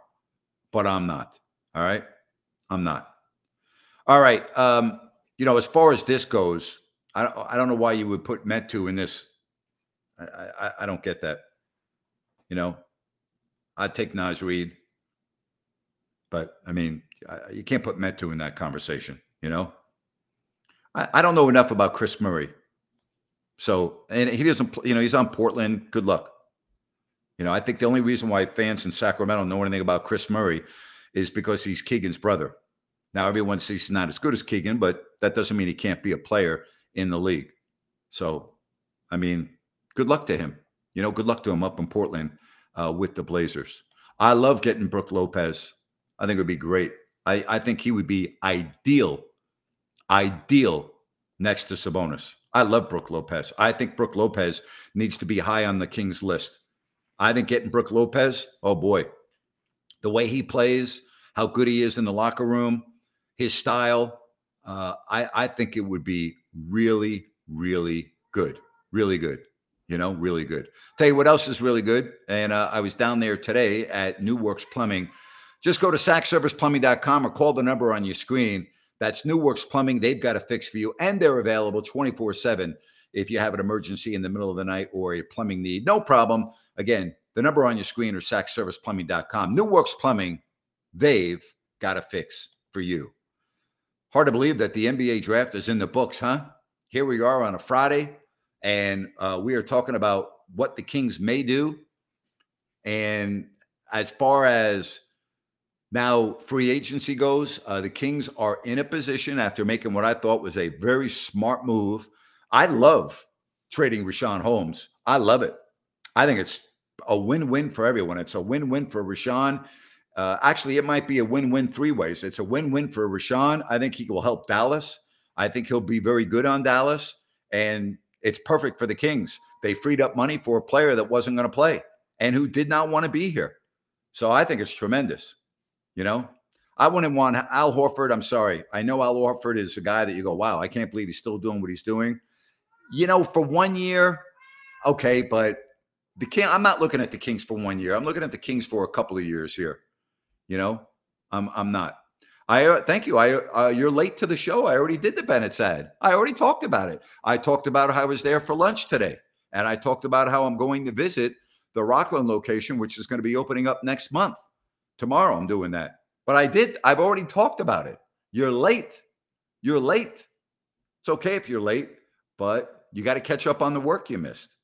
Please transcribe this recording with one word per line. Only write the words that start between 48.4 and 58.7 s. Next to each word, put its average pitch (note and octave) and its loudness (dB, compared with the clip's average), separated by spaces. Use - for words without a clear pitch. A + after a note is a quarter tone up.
ideal, F2+ 0
ideal G2 2
next G2+ 0
to G2 -8
Sabonis. E2+ -4
I B2 6
love G#2+ 4
Brook E2+ -6
Lopez. D#2+ -6
I A2 4
think A#2 -4
Brook A#2 -2
Lopez F#2+ 0
needs G#2+ -2
to - -8
be G2 -2
high G#2+ 0
on G2 0
the F#2 -2
Kings F#2+ -6
list. F2+ -4
I G#2+ 4
think A#2+ 0
getting A#2+ 0
Brook A#2 0
Lopez, A#2+ 0
oh G2 2